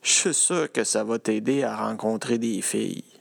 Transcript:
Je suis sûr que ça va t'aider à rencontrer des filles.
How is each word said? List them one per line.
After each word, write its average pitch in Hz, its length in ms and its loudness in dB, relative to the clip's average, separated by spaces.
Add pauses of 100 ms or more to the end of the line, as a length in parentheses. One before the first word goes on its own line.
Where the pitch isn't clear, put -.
Je - 80 0
suis - 240 2
sûr 160 380 2
que 120 100 0
ça 107 220 0
va 113 160 -2
t'aider 113 420 0
à 110 140 -2
rencontrer 110 640 -2
des 113 220 -2
filles. 107 440 -4 (160)